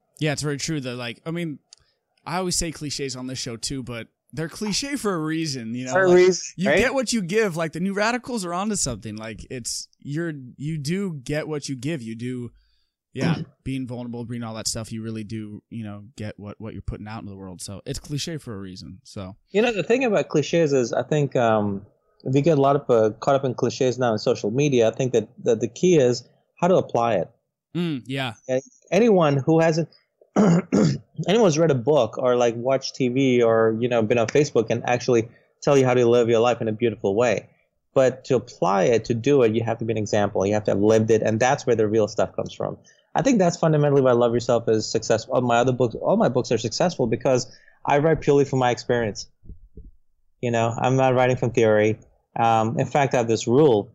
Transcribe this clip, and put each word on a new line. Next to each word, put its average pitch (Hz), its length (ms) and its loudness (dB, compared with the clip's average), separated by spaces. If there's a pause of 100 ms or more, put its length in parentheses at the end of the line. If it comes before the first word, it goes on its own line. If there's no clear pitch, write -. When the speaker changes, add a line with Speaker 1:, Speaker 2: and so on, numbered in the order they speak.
(180)
Speaker 1:
Yeah, 151 140 -2
it's 135 100 -6
very 147 160 -4
true. 156 220 -6
That, 123 160 -8
like, 120 280 -10
I 165 60 -8
mean, 165 280 -8 (680)
I 170 120 -6
always 180 180 -4
say 170 160 -4
cliches 139 440 -8
on 127 120 -10
this 131 100 -10
show 120 180 -10
too, 135 260 -8
but 117 260 -12 (240)
they're 151 160 -8
cliche 214 480 -6
for 202 180 -4
a 170 40 -4
reason, 156 560 -6
you 127 120 -10
know? 127 60 -6
Speaker 2:
For 185 120 2
a 180 40 4
Speaker 1:
Like, 180 80 8
Speaker 2:
reason, 180 260 6 (140)
Speaker 1:
you 165 140 -2
Speaker 2:
right? 160 80 2
Speaker 1:
get 247 160 2
what 262 180 -2
you 226 100 -2
give. 185 340 0
Like, 165 160 -4
the 165 80 -8
New 196 140 -4
Radicals 226 500 -2
are 170 80 -6
onto 202 220 -4
something. 110 420 -6
Like, 107 340 -12
it's, - 380 -10 (120)
you're, 160 320 -6 (240)
you 156 200 -8
do 170 380 -4
get 147 320 -6
what 151 220 -8
you 139 80 -8
give. 135 260 -8
You 113 140 -10
do, 120 340 -10 (640)
yeah, 151 240 -2 (160)
Speaker 2:
<clears throat> - 120 -20
Speaker 1:
being 131 220 -8
vulnerable, 120 380 -10
bringing 120 200 -10
all 110 120 -10
that 104 120 -8
stuff, 113 240 -8
you 110 100 -8
really 110 220 -8
do, 104 460 -12
you 113 140 -12
know, 104 200 -14 (120)
get 107 220 -12
what, 101 220 -14
what 107 120 -12
you're 98 100 -12
putting - 240 -10
out 110 140 -12
into 101 100 -14
the 98 80 -16
world. 92 240 -16
So 98 240 -14
it's - 140 -10
cliche 147 380 -8
for 117 160 -14
a 95 40 -12
reason. 92 460 -16
So 95 320 -14 (140)
Speaker 2:
You 202 120 0
know, 247 100 0
the 185 120 -4
thing 262 200 2
about 190 240 0
cliches 156 440 2
is 127 200 2
I 127 120 0
think, 147 320 0
um, 104 500 2 (380)
we 135 180 2
get 156 160 4
a - 20 4
lot 139 140 4
of, 143 160 -2
uh, 110 200 4 (100)
caught 139 160 2
up 135 80 -2
in 123 100 -2
cliches 123 460 -2
now 120 120 0
in 107 60 0
social 107 320 -2
media. 127 380 2
I - 20 0
think 127 220 -2
that, 110 160 0 (160)
that 113 160 2
the 113 80 -2
key 175 280 2
is 123 320 2 (320)
how 175 60 0
to 185 80 4
apply 117 400 0
it. 92 160 -2 (460)
Speaker 1:
Mm, 160 300 -4
yeah. 131 280 -6 (140)
Speaker 2:
And 131 120 -2 (300)
anyone 180 460 4
who 160 240 2
hasn't, 165 280 0 (480)
<clears throat> 175 920 2
anyone's 185 300 4
read 165 120 4
a 143 60 4
book 120 420 2
or, 123 180 2
like, 120 200 2
watched 131 400 -2
T 127 120 0
V 123 340 2
or, 113 380 4
you 123 80 0
know, 117 140 2
been 117 160 2
on 113 80 2
Facebook 143 420 2
can 117 160 -2
actually 123 440 0 (340)
tell 143 160 4
you 131 60 6
how 123 100 2
to 123 120 4
live 117 220 4
your 113 120 4
life 120 200 2
in 113 80 -4
a 110 40 -2
beautiful 107 420 -2
way. 113 340 0 (460)
But 131 320 2
to 131 100 0
apply 175 480 -2
it, 117 220 2
to 123 80 -2
do 135 280 2
it, 110 120 4
you 113 100 -2
have 113 140 -4
to 117 60 -8
be 113 80 -4
an 110 60 -4
example. 104 480 0
You 104 80 2
have 107 100 -2
to 110 80 0
have 98 80 0
lived 110 300 4
it. 110 120 4
And 110 180 0
that's 131 260 0
where 120 100 2
the 110 120 2
real 104 200 2
stuff - 260 -4
comes - 180 -8
from. - 260 -8 (360)
I 151 80 0
think 254 160 2
that's 175 180 2
fundamentally 147 460 4
why 127 100 4
Love 120 220 4
Yourself 120 340 0
is 110 200 0
successful. 113 460 -2
All 131 60 2
my 120 180 2
other 127 140 2
books, 123 240 0
all 170 200 0
my 214 120 2
books 123 240 -2
are 117 60 0
successful 139 480 -2
because 123 440 0 (360)
I 143 120 2
write 156 220 2
purely 143 240 4
from 131 160 -2
my 123 100 2
experience. 117 580 -2 (1120)
You 120 120 -2
know, 117 240 2
I'm 127 200 0
not 131 180 4
writing 127 220 2
from 123 140 -2
theory. 107 480 4 (400)
Um, 113 400 2
in 139 80 0
fact, 139 280 0
I - 20 2
have 120 100 0
this 113 220 -2
rule, 120 460 4